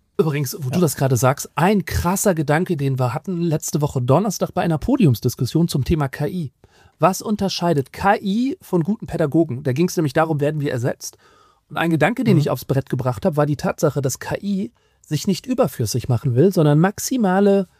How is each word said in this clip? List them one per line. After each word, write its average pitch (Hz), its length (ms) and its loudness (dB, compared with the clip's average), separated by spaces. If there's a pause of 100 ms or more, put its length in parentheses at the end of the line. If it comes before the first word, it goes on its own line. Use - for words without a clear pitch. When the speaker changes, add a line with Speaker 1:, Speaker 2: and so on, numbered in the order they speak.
(180)
Speaker 1:
Übrigens, 147 400 0
wo 131 120 -6
du 135 40 -4
Speaker 2:
Ja. 180 60 2
Speaker 1:
das 165 160 2
gerade 135 200 2
sagst, 127 380 0
ein 185 300 2
krasser 185 500 0
Gedanke, 160 420 0
den 139 220 0
wir 123 160 0
hatten 170 260 -6
letzte 160 400 -2
Woche 139 220 -2
Donnerstag 170 520 0
bei - 80 -2
einer 160 140 0
Podiumsdiskussion 156 920 2
zum 139 160 -2
Thema 156 240 0
K - 180 -6
I. 180 260 -6 (460)
Was 180 240 2
unterscheidet 175 720 -2
K 202 280 2
I 233 400 -2
von 175 220 -2
guten 196 240 -4
Pädagogen? 151 560 0
Da 131 100 -2
ging's 165 240 0
nämlich 156 180 -2
darum, 160 260 0
werden 151 200 0
wir 143 120 -2
ersetzt? - 440 -4 (520)
Und 147 80 -12
ein 165 140 0
Gedanke, 165 340 0
den 220 100 4
Speaker 2:
Mhm. 151 60 6
Speaker 1:
ich 147 100 0
aufs - 140 -4
Brett 135 260 -2
gebracht 123 340 -4
habe, 165 120 0
war 147 100 2
die 147 100 -2
Tatsache, 151 460 -2
dass 135 160 -4
K - 240 -8
I 202 300 -4 (280)
sich - 280 -6
nicht - 180 -2
überflüssig 147 600 -2
machen 123 260 0
will, 170 180 6
sondern 151 280 4
maximale 196 880 2 (120)